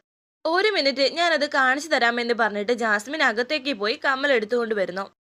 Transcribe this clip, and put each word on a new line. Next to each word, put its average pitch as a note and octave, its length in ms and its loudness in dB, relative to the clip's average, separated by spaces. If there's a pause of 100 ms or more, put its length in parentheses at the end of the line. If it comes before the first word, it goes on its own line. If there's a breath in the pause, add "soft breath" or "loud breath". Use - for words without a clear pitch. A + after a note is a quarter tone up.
(460)
"ഒരു F4+ 240 2
മിനിറ്റ്, C#4 440 0
ഞാനത് D#4+ 360 0
കാണിച്ചു C#4 400 0
തരാമെന്ന്" A#3+ 440 2
പറഞ്ഞിട്ട് G#3 380 0
ജാസ്മിൻ A#3 520 0
അകത്തേക്ക് C4 500 0
പോയി G#3+ 320 -2
കമ്മൽ C#4 260 0
എടുത്തുകൊണ്ട് A3+ 440 0
വരുന്നു. F#3+ 360 -4 (280)